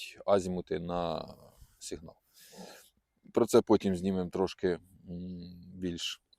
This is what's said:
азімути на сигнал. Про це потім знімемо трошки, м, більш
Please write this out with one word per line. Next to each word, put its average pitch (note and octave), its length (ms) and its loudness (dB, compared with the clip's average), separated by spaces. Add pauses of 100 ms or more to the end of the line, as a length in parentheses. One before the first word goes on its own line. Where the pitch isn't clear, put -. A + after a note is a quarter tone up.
(260)
азімути F2+ 540 2
на E2+ 540 -4 (440)
сигнал. D#2+ 380 -14 (1160)
Про A#2 140 4
це A2+ 160 8
потім G2+ 340 4
знімемо F2+ 340 0
трошки, F#2 380 0
м, F2 120 0 (920)
більш F2+ 480 -6 (160)